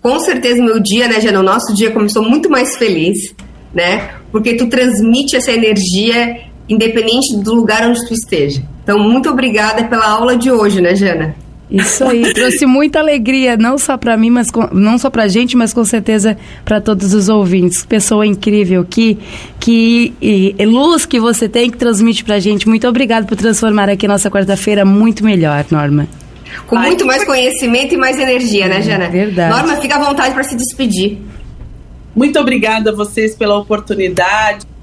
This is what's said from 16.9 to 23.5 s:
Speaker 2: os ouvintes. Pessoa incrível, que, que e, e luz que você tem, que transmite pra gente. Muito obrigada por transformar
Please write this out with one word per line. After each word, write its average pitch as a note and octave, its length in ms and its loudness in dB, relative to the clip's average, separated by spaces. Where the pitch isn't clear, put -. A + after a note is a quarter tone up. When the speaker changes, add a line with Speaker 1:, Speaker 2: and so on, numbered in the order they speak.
Speaker 2:
os G3+ 160 2
ouvintes. F#3 560 2
Pessoa G#3+ 400 0
incrível, G3 580 0
que, A3 340 0
que A#3 640 2
e, G3 380 2
e G#3 80 2
luz C#4+ 400 4
que B3+ 120 0
você A3+ 300 0
tem, A#3+ 220 0
que A#3+ 80 -12
transmite A3+ 460 2
pra G#3 140 0
gente. G3+ 300 0
Muito A3 180 2
obrigada A#3 400 0
por A3 120 -4
transformar G#3+ 500 2